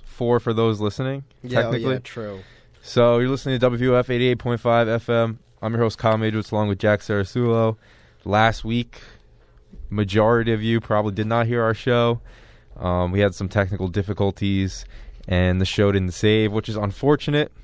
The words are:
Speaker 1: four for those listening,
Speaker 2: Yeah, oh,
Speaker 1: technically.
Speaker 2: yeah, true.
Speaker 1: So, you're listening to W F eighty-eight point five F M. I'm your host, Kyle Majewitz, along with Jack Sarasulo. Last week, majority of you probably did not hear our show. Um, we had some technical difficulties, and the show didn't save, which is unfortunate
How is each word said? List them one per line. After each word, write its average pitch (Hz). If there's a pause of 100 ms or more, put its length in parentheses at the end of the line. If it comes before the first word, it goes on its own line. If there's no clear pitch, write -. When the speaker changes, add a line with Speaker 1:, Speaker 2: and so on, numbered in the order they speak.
Speaker 1:
four 120
for 117
those 110
listening, 131 (180)
Speaker 2:
Yeah, 123
oh, -
Speaker 1:
technically. 120
Speaker 2:
yeah, 127
true. 104 (420)
Speaker 1:
So, 120
you're 127
listening 135
to 123
W 123
F 123
eighty-eight 123
point 120
five 117
F 117
M. 117 (220)
I'm 113
your 117
host, 113
Kyle 110
Majewitz, 110
along 107
with 98
Jack 104
Sarasulo. 113 (480)
Last 107
week, 117 (880)
majority 107
of 107
you 113
probably 107
did 107
not 113
hear 120
our 113
show. 120 (560)
Um, 90
we 95
had 101
some 95
technical 95
difficulties, 98 (420)
and 90
the 95
show 101
didn't 95
save, 107
which 107
is 107
unfortunate 143 (120)